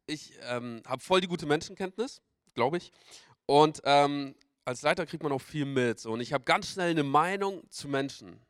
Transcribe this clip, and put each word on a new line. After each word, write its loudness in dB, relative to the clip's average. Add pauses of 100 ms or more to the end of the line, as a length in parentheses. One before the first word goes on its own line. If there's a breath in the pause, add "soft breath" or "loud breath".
ich, -10
ähm, -8
hab -6
voll 4
die -2
gute -4
Menschenkenntnis, -2 (340)
glaub 0
ich. -8 (540 loud breath)
Und, 6
ähm, 2 (300)
als -6
Leiter 0
kriegt -10
man -2
auch -2
viel -6
mit. 0
So. -10
Und -4
ich -8
hab -2
ganz 2
schnell -2
eine 2
Meinung 0
zu -14
Menschen. -6 (100)